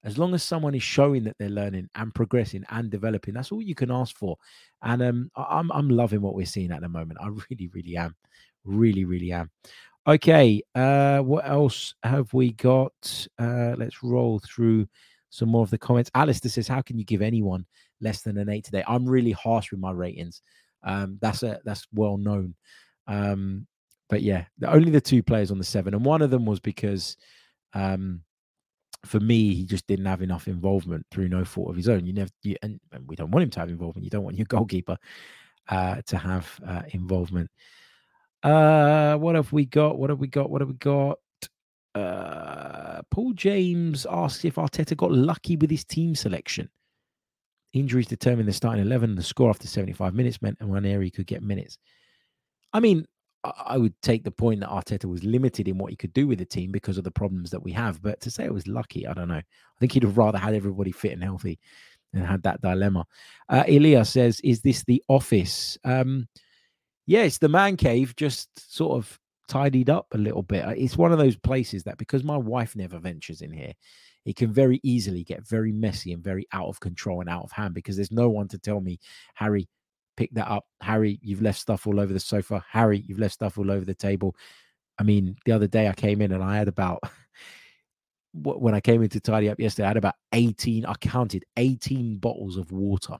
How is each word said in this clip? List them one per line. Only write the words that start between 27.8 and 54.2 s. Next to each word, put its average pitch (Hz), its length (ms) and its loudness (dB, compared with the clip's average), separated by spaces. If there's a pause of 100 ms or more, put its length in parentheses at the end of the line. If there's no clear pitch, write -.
for 110 140 0
me, 110 340 4
he 90 120 -2
just 92 220 -6
didn't 95 180 -2
have 92 160 -2
enough 92 260 -4
involvement 87 640 -2
through 92 180 -2
no 90 160 0
fault 90 240 -8
of 87 60 -8
his 90 140 0
own. 95 160 2
You 90 80 -6
never, 98 180 -4 (120)
you, 101 180 -4
and, 104 180 -10 (120)
and 65 160 -18
we 80 80 -12
don't 80 160 -8
want 175 120 4
him 131 80 0
to - 80 -8
have 85 100 -6
involvement. 85 340 -8
You - 60 -8
don't 104 140 -4
want 95 140 -8
your 107 80 -2
goalkeeper, 95 520 -2 (720)
uh, 92 380 -2
to 101 100 -4
have, 90 480 -6
uh, 90 240 -8
involvement. 90 600 -4 (920)
Uh, 151 760 6
what 165 180 2
have 151 160 0
we 147 140 4
got? 151 320 2
What 135 120 -2
have 143 100 -2
we 139 80 -4
got? 139 220 -2
What 139 120 -2
have 135 80 -2
we 131 60 -8
got? 139 440 0 (760)
Uh, 80 1120 -10
Paul 240 240 -2
James 175 720 0
asks 170 400 -2
if 160 100 0
Arteta 156 400 -2
got 175 160 -2
lucky 160 460 2
with 151 140 2
his 156 120 -2
team 165 300 -2
selection. - 560 -6 (1040)
Injuries 127 340 0
determined 117 400 0
the 101 60 0
starting 107 320 0
eleven. 113 300 0
The 87 80 -4
score 120 260 4
after - 180 -2
seventy-five 95 460 -4
minutes 123 280 -2
meant 104 180 -4
Nwaneri 98 540 -2
could 95 120 -6
get - 160 -8
minutes. 101 360 -8 (960)
I 214 60 2
mean, 190 260 6 (380)
I, - 80 -6 (140)
I 123 120 -2
would 113 240 2
take 113 220 2